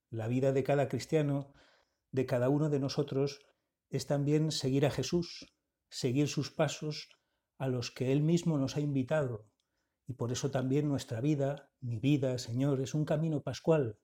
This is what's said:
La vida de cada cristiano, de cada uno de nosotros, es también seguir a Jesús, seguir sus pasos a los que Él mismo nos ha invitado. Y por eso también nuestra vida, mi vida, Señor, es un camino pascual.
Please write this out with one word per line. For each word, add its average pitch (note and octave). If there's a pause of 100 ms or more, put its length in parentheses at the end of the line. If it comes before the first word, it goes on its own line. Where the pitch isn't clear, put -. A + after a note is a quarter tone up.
La A2+
vida C3
de C3+
cada C#3
cristiano, C#3+ (580)
de B2+
cada B2
uno D3
de D3
nosotros, C#3 (480)
es C3+
también D3+
seguir C#3
a C3
Jesús, - (360)
seguir C#3
sus D3
pasos D3+ (480)
a C3+
los B2
que C3
Él D3
mismo E3
nos C3+
ha -
invitado. C#3 (560)
Y C3
por A#2+
eso C3
también C#3
nuestra C3
vida, C#3+ (100)
mi A#2
vida, C3
Señor, B2+
es C3
un D3+
camino D#3
pascual. C#3